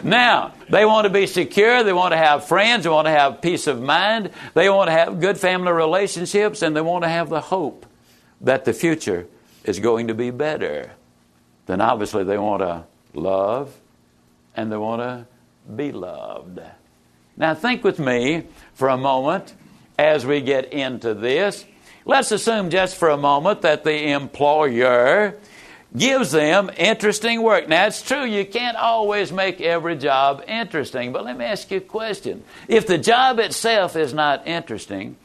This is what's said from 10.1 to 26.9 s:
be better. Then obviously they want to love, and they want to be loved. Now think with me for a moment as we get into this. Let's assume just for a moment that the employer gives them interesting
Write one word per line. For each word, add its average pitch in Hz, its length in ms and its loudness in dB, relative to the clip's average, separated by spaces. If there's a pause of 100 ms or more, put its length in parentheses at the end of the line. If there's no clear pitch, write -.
be 123 160 -4
better. 104 640 -6 (720)
Then 92 140 -2
obviously 107 420 0
they 98 160 -2
want 101 220 -2
to 85 240 -4 (300)
love, 98 600 -2 (800)
and 110 160 -8
they 107 60 -6
want 113 240 -6
to 123 260 -10 (480)
be 139 180 -6
loved. 85 680 -14 (760)
Now 156 180 0
think 247 300 -4
with 185 140 0
me 135 460 -2 (300)
for 131 140 0
a 131 100 2
moment 139 560 -2 (440)
as 151 280 2
we 143 140 0
get 131 320 -2
into 120 420 -4
this. 139 500 -2 (400)
Let's 269 280 0
assume 208 380 -2
just 185 260 0
for 165 120 2
a 147 80 2
moment 143 460 2
that 156 220 2
the 151 260 0
employer 143 1300 2 (600)
gives 233 360 0
them 160 440 2
interesting 214 640 0